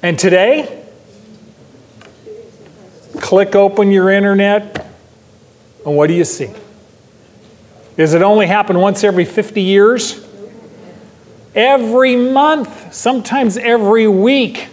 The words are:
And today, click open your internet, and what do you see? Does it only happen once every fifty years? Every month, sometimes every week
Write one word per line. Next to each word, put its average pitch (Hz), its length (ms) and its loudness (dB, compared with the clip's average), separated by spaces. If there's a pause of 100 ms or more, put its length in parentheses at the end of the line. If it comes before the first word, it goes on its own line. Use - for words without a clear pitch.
And 175 160 -2
today, 202 640 0 (2250)
click 190 360 0
open 196 360 2
your 190 200 2
internet, 202 760 0 (1000)
and 147 140 -2
what 147 100 2
do 160 60 0
you 170 120 0
see? - 260 -10 (1500)
Does 160 160 2
it 165 80 2
only 208 240 2
happen 190 320 0
once 196 260 0
every 185 220 0
fifty 214 360 -6
years? 202 640 0 (1300)
Every 247 640 2
month, 269 760 -2
sometimes 247 640 -2
every 226 500 2
week 214 640 0